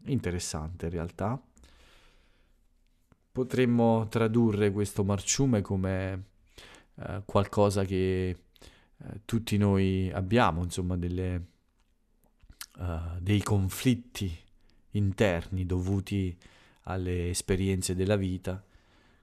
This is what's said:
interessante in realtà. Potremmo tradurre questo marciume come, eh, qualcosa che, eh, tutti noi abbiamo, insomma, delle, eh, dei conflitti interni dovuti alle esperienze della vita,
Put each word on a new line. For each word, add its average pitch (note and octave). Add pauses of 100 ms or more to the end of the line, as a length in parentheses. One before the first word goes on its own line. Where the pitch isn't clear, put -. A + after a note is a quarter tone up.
interessante F2
in E2+
realtà. F#2 (1900)
Potremmo A#2+
tradurre A2
questo G#2
marciume G#2
come, F#2+ (680)
eh, -
qualcosa G2+
che, F#2
eh, -
tutti A2+
noi F#2+
abbiamo, F#2+
insomma, F2+
delle, F2+ (1300)
eh, E2+ (200)
dei G2
conflitti G2+ (600)
interni F#2+
dovuti F#2 (440)
alle F2+
esperienze F#2
della F#2+
vita, F#2 (600)